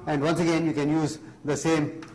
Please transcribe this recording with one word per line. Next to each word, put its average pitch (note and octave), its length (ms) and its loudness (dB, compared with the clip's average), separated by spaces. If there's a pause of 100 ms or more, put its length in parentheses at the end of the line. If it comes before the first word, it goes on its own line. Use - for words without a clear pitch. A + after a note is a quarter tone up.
and D3 160 0
once D#3+ 180 2
again E3 280 2
you D3+ 60 0
can D3 180 0
use D#3 260 0 (260)
the C#3+ 140 0
same, D#3+ 440 0 (140)